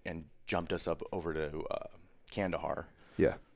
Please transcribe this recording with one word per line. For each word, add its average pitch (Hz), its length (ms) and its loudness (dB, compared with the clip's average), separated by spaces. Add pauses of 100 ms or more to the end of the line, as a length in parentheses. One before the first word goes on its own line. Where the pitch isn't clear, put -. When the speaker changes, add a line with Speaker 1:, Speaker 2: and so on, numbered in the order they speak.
Speaker 1:
and 82 200 -4 (220)
jumped 87 260 2
us 87 140 2
up 82 240 0
over 85 220 0
to, 78 360 -2
uh, - 180 -2 (440)
Kandahar. 80 560 0 (300)
Speaker 2:
Yeah. - 180 6 (200)